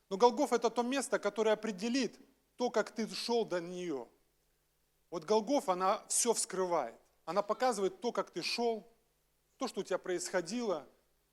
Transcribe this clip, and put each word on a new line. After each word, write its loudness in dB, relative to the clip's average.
Но -4
Голгофа — 4
это 2
то -2
место, -2
которое 2
определит -2
то, 0
как 0
ты -4
шёл -2
до -2
неё. -6
Вот -8
Голгофа, 2
она 2
всё 2
вскрывает. 0
Она 2
показывает 0
то, -2
как -4
ты -8
шёл, -2
то, -4
что -6
у -6
тебя -2
происходило, -2